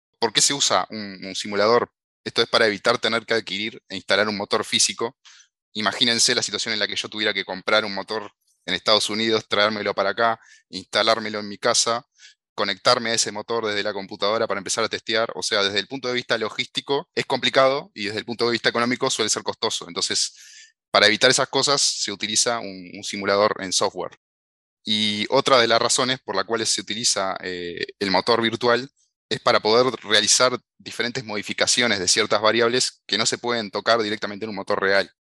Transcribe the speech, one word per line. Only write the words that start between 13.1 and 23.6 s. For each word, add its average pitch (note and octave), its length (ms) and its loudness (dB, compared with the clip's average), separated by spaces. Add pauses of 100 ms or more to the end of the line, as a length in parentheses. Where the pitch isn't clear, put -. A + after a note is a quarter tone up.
ese A2 180 -2
motor A2 320 -4
desde G#2 180 -2
la G#2 80 -2
computadora G2+ 560 -2
para G2+ 120 -4
empezar G#2+ 260 -2
a - 20 -6
testear. A2 480 -2
O - 80 -6
sea, G#2 200 0
desde G2+ 160 0
el G2 80 -4
punto C3 200 -8
de B2 60 -2
vista B2 240 -2
logístico C3 760 -4
es - 120 -2
complicado C3+ 680 2
y G#2+ 120 -6
desde G#2+ 140 -4
el - 60 -8
punto A#2 200 -2
de A#2+ 80 2
vista A#2 160 0
económico A#2+ 400 0
suele A2 200 -2
ser G#2+ 140 -2
costoso. G2+ 460 -4
Entonces, F#2 440 -4 (580)
para G#2 160 6
evitar G#2+ 220 4
esas C3 200 2
cosas C#3 320 0
se - 320 -2
utiliza G#2+ 460 -2
un, F#2+ 360 -12
un G#2 80 -14
simulador G2+ 560 0
en F2+ 140 -6